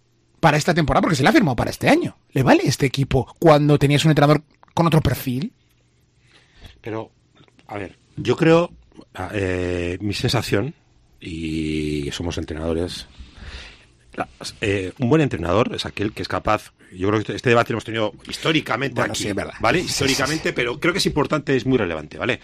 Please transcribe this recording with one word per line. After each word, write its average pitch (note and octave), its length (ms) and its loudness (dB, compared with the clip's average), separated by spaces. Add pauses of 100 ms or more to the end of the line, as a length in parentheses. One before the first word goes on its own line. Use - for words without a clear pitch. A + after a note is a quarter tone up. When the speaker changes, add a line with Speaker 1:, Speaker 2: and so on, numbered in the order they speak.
(400)
Speaker 1:
para D3+ 160 6
esta D3+ 180 0
temporada, D#3+ 280 2
porque G3+ 140 2
se B2+ 60 0
le E3 80 6
ha - 20 4
firmado F#3 240 4
para A#2 140 -2
este - 180 -2
año. D#4 280 2 (140)
¿Le C3+ 120 0
vale C4+ 220 6
este C#3+ 220 0
equipo C3 520 -2
cuando D3 400 6
tenías C#3+ 260 2
un D#3+ 80 6
entrenador D3 300 4 (320)
con F3 120 2
otro D#3+ 140 4
perfil? C3 520 -2 (1300)
Speaker 2:
Pero, A2 300 -10 (560)
a G#2 120 -14
ver, F#2 200 -12 (180)
yo A#2 200 0
creo, E3 340 4 (600)
eh, F2+ 680 -2
mi G2+ 140 -4
sensación, A#2+ 600 -2 (460)
y D#2 920 -6
somos E2+ 260 -6
entrenadores, E2 680 -6 (1080)
la, - 140 -8 (320)
eh, G2 380 -4
un A#2 100 0
buen D#3 140 4
entrenador G#2 520 0
es - 120 -8
aquel - 260 -6
que F#2+ 100 -12
es F2 60 -8
capaz, G#2+ 440 -2 (200)
yo F#2 160 -4
creo G#2 60 2
que A2+ 80 0
este, G#2 140 -8
este B2+ 140 -2
debate A#2 220 2
lo A#2 40 -4
hemos G#2 80 -8
tenido A2 280 -4 (160)
históricamente C3+ 720 -4
Speaker 1:
Bueno, G#2 120 -2
Speaker 2:
aquí, - 120 -6
Speaker 1:
sí, G#2+ 40 -4
es G2 60 -4
verdad. D#2+ 260 -8
Speaker 2:
¿vale? C3 200 2
Speaker 1:
Sí, - 40 -6
sí, - 80 -8
Speaker 2:
Históricamente, C#3 580 -2
Speaker 1:
sí. D#3+ 40 -6
Speaker 2:
pero B2 240 -4
creo F3 140 0
que F#3+ 60 -4
es - 80 -2
importante, C#3+ 500 0
es A2+ 100 -2
muy C3 120 2
relevante, D#2+ 400 -4
¿vale? G#2+ 260 -4